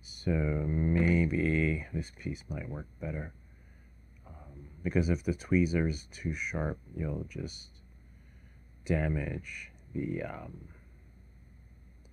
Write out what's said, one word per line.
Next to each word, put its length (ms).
So 300
maybe 1600
this 240
piece 320
might 200
work 180
better, 320
um, 440
because 280
if 140
the 100
tweezer's 800
too 220
sharp, 460
you'll 340
just 400
damage 840
the, 300
um, 460